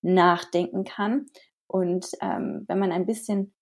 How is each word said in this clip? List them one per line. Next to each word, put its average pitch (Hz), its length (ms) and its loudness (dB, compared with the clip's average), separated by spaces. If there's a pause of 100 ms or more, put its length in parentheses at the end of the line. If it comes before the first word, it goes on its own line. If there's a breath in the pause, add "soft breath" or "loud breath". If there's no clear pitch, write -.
nachdenken 175 800 4
kann 220 440 -4 (420 loud breath)
und, 180 420 -2 (100)
ähm, - 460 -4
wenn 196 140 -2
man 196 100 2
ein 175 160 0
bisschen 208 560 -2